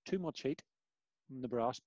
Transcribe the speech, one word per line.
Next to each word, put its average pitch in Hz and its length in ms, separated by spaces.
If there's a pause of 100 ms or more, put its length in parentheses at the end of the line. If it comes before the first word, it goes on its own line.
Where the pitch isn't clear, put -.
Too 190 140
much 165 220
heat, 135 200 (680)
and 131 140
the 127 60
brass 120 380